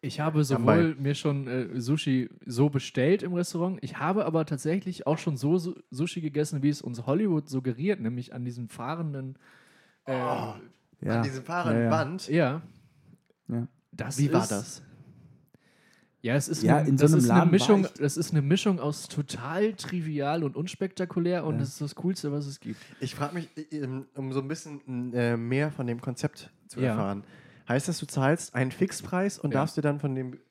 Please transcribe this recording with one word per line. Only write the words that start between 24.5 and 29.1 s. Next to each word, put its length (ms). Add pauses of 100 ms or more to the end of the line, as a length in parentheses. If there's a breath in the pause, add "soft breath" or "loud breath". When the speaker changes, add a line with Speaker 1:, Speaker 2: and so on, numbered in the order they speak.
Speaker 2:
äh, 240
mehr 340
von 160
dem 140
Konzept 500 (160)
zu 140
Speaker 1:
Ja. 120
Speaker 2:
erfahren. 320 (440 soft breath)
Heißt 200
das, 100
du 80
zahlst 480
einen 180
Fixpreis 680